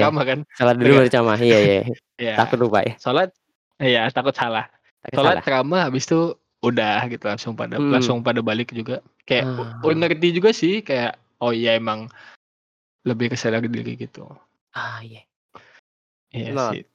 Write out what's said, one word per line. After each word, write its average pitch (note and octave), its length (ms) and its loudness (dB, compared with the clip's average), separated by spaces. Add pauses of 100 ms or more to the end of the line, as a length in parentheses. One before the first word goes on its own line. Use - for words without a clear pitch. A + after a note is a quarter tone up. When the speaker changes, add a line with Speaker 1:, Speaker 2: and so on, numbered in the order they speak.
Speaker 1:
ceramah D3 240 2
kan, C3 120 -2 (200)
Speaker 2:
Sholat B2 160 6
Speaker 1:
bener B2 80 0
Speaker 2:
dulu B2+ 80 6
Speaker 1:
nggak? C#3 160 8
Speaker 2:
baru A#2+ 60 -4
ceramah, A#2 260 4
iya, A#2 240 6
iya. G2 240 4
Speaker 1:
<laughs> - 140 -8 (160)
Iya. A#2 160 -4 (100)
Speaker 2:
Takut B2 140 -2 (100)
lupa G#2+ 160 2
ya? A#2+ 160 -4
Speaker 1:
Sholat, D#3+ 300 -2 (500)
iya, B2 220 2 (100)
takut C3+ 240 0
salah. A2+ 300 -2 (400)
Speaker 2:
Takut - 160 -12
Speaker 1:
Sholat, D#3+ 180 4
Speaker 2:
salah. - 80 -8
Speaker 1:
ceramah, C#3 400 0
habis C3 220 -4
itu E3 260 2 (300)
udah A#2+ 420 0
gitu, A#2+ 220 -10
langsung A2 260 -6
pada, G2 240 -8
Speaker 2:
Hmm. C#3+ 140 0
Speaker 1:
langsung B2 320 0
pada A#2+ 180 0
balik A2+ 320 -4
juga. A#2 240 -8 (300)
Kayak B2+ 160 0 (400)
u-, - 0 -
Speaker 2:
Ah. D#3+ 100 2
Speaker 1:
ngerti E3 400 0
juga F3+ 160 4
sih, G3+ 320 0
kayak, B2 320 -4 (240)
oh A#2+ 140 0
iya A2+ 240 2
emang A2+ 320 -6 (1000)
lebih A#2+ 240 -2
ke A#2+ 80 -4
sadar A2+ 240 -2
diri A#2+ 320 -6
gitu. A#2+ 300 -16 (500)
Speaker 2:
Ah, A2+ 300 -10
iya. A2+ 160 -20 (1120)
Speaker 1:
Iya A#2 160 -8
Speaker 2:
Mal, B2+ 240 -2
Speaker 1:
sih. F#2+ 80 -10 (120)